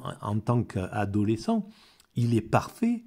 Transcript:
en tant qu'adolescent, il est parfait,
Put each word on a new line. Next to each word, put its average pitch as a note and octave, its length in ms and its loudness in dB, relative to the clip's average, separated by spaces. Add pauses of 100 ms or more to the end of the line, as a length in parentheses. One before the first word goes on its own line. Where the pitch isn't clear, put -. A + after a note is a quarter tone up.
(220)
en G#2+ 180 -2
tant A#2+ 240 2
qu'adolescent, G#2 1040 0 (480)
il A#2+ 200 2
est G#2+ 60 4
parfait, A3+ 640 0